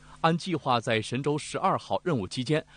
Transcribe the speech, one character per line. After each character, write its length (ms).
按 140
计 200
划， 240
在 200
神 220
舟 160
十 220
二 180
号 260
任 140
务 100
期 160
间， 200